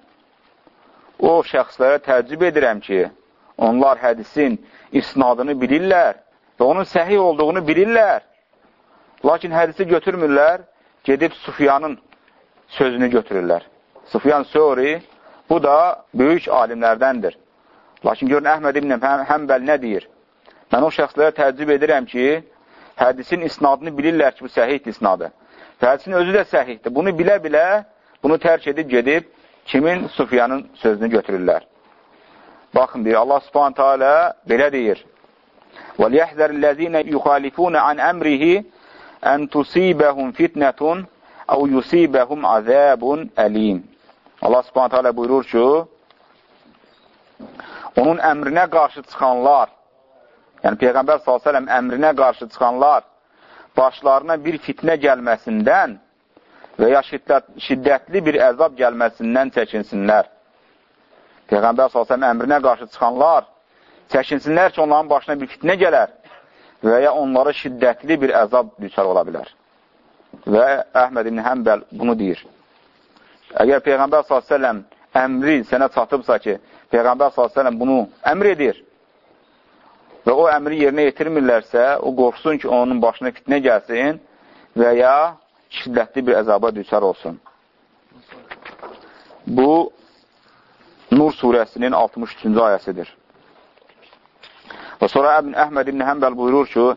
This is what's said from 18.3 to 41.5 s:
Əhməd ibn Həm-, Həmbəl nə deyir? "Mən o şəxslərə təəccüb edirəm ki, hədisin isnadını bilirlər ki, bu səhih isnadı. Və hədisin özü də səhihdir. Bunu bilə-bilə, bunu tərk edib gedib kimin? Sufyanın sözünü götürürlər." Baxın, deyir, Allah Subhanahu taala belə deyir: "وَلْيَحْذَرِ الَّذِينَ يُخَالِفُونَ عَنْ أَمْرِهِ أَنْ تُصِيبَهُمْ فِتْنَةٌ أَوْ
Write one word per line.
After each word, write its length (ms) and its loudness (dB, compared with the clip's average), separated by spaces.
Əhməd 320 0
ibn 140 -2
Həm-, 340 -2
Həmbəl 400 -2
nə 160 0
deyir? 260 -6
"Mən 120 0
o 140 2
şəxslərə 420 0
təəccüb 380 -2
edirəm 280 0
ki, 380 -2
hədisin 480 -2
isnadını 520 -2
bilirlər 380 0
ki, 80 -20
bu 40 -14
səhih 400 -2
isnadı. 440 -2
Və 100 0
hədisin 220 -4
özü 240 0
də 60 2
səhihdir. 420 -4
Bunu 140 0
bilə-bilə, 720 0
bunu 120 2
tərk 320 0
edib 220 -6
gedib 340 0
kimin? 420 0
Sufyanın 680 -2
sözünü 400 -2
götürürlər." 460 -2
Baxın, 300 0
deyir, 100 0
Allah 240 2
Subhanahu 340 -2
taala 600 2
belə 220 2
deyir: 340 -4
"وَلْيَحْذَرِ 500 2
الَّذِينَ 360 -2
يُخَالِفُونَ 600 -2
عَنْ 100 -2
أَمْرِهِ 520 0
أَنْ 160 0
تُصِيبَهُمْ 720 0
فِتْنَةٌ 640 -2
أَوْ 180 2